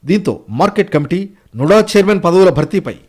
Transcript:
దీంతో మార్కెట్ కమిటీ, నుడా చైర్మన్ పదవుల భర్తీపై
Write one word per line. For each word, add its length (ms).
దీంతో 360
మార్కెట్ 440
కమిటీ, 360
నుడా 240
చైర్మన్ 440
పదవుల 260
భర్తీపై 460